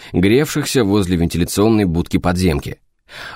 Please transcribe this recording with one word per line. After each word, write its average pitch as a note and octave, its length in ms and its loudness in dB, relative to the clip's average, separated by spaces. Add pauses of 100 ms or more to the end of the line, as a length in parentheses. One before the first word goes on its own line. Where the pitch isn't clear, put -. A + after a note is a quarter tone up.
(120)
гревшихся B2+ 720 2
возле F#2+ 340 0
вентиляционной F#2+ 680 2
будки E2+ 320 -2
подземки. F2+ 600 -2 (560)